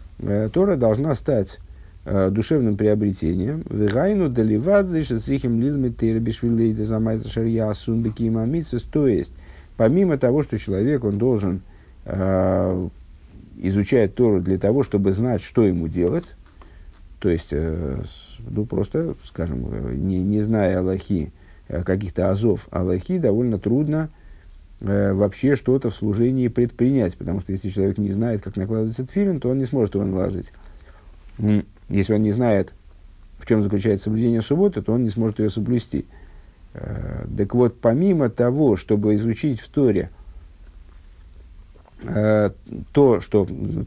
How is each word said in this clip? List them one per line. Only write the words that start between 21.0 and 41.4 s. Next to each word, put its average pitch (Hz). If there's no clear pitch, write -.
э, -
каких-то 95
азов 98
Аллахи, 92
довольно 117
трудно, 151
э, 101
вообще 101
что-то 127
в 98
служении 120
предпринять, 120
потому 92
что -
если 98
человек 98
не 101
знает, 110
как -
накладывается 110
тфилин, 190
то 123
он 131
не 131
сможет 113
его 101
наложить. 95
М, 107
если 101
он 107
не 107
знает, 110
в -
чём 110
заключается 101
соблюдение 113
субботы, 165
то 107
он 123
не 113
сможет 110
её 107
соблюсти. 110
Э, -
так 101
вот, 120
помимо 151
того, 123
чтобы 107
изучить 117
в -
Торе, 107